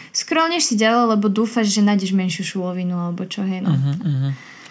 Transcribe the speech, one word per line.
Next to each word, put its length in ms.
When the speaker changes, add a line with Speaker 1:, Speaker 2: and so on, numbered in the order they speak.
Speaker 1:
scrollneš 520
si 120
ďalej, 360
lebo 160
dúfaš, 400
že 140
nájdeš 320
menšiu 320
šulovinu, 500
alebo 300
čo, 160
hej, 180
no. 140
Speaker 2:
Mhm, 260
mhm. 300